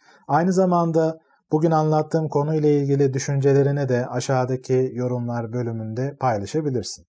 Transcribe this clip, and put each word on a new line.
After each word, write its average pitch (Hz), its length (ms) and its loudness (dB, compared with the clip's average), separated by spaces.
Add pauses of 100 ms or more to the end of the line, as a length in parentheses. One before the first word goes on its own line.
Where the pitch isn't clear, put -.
(280)
Aynı 165 260 2
zamanda 165 680 2 (320)
bugün 160 200 2
anlattığım 156 580 0
konuyla 151 400 0
ilgili 139 440 2
düşüncelerini 139 760 2
de 123 180 0
aşağıdaki 127 840 -2
yorumlar 120 600 -4
bölümünde 117 680 -4
paylaşabilirsin. 123 920 -2